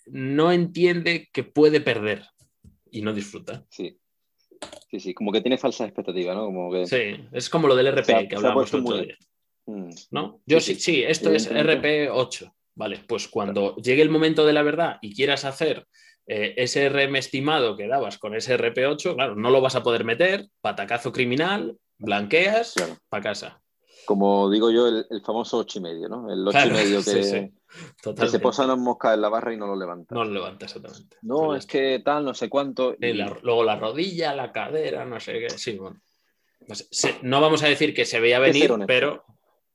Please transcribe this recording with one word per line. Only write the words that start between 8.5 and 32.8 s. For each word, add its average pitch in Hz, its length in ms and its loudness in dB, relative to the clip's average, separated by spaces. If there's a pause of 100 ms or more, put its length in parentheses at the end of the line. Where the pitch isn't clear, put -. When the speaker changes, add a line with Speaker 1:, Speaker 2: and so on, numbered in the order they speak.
Speaker 2:
puesto - 60 2
Speaker 1:
el - 60 0
otro 117 140 -2
Speaker 2:
muy 90 80 -4
Speaker 1:
día, - 120 -14 (520)
Speaker 2:
Mm. 95 200 -12 (220)
Speaker 1:
¿no? 175 340 -8
Yo 160 160 4
sí, 196 140 -2
Speaker 2:
Sí, - 40 -10
sí, - 160 -2
Speaker 1:
sí, 127 80 2
esto 156 260 0
es 156 180 2
Speaker 2:
evidentemente. 147 420 2
Speaker 1:
R 151 160 2
P 135 40 -2
ocho. 123 440 -4 (220)
Vale, 104 300 -8
pues 110 220 -4
cuando 101 340 -2 (120)
Speaker 2:
Claro. 110 80 -14
Speaker 1:
llegue 127 200 4
el 156 80 6
momento 156 360 4
de 147 80 6
la 147 100 4
verdad 151 380 0
y 104 120 -12
quieras 135 300 0
hacer, 139 440 -4 (380)
eh, 107 320 -4
ese 127 280 0
R 139 180 2
M 139 160 0
estimado 135 560 -2
que 104 120 -8
dabas 113 300 -2
con 104 160 -10
ese 113 200 -2
R 117 180 0
P 127 160 0
ocho, 147 280 -4
claro, 123 200 -2
no 110 140 0
lo 135 100 6
vas 131 160 2
a 120 80 -2
poder 117 220 2
meter, 180 420 0 (140)
patacazo 110 500 -4
criminal, 151 680 -2 (200)
blanqueas, 156 760 2
Speaker 2:
Claro. 82 220 -4 (120)
Speaker 1:
pa' 107 120 -4
casa. - 400 -8 (440)
Speaker 2:
Como 98 440 4
digo 110 220 4
yo, 120 160 6
el, 110 220 0
el 104 120 -8
famoso 113 360 -4
ocho 104 220 -4
y - 20 -8
medio, 82 260 -8
¿no? 117 240 -10
El 95 180 -2
Speaker 1:
Claro, 135 240 6
Speaker 2:
ocho 110 80 2
y - 40 4
medio 101 160 2
Speaker 1:
<laughs> - 0 -
sí, 101 140 0
Speaker 2:
que, 98 80 2
Speaker 1:
sí, 101 80 0
Speaker 2:
que 98 200 -4 (260)
se - 240 -20
Speaker 1:
totalmente. 113 380 0
Speaker 2:
posa 127 240 0
una 131 140 2
mosca 120 360 0
en 107 60 2
la 107 80 0
barra 113 260 -4
y 113 40 -10
no 104 100 -8
lo 98 80 -4
levanta. 87 400 -10
Speaker 1:
No 117 80 -2
lo 107 80 -6
levanta, 95 340 -8
exactamente. - 580 -18
Speaker 2:
No, 147 240 -2
Speaker 1:
Pues - 20 -2
ya 143 80 -2
Speaker 2:
es - 80 -10
Speaker 1:
está. - 80 -18
Speaker 2:
que 135 320 0
tal, 147 180 0
no 131 100 -4
sé 117 140 -6
cuánto, 131 460 -2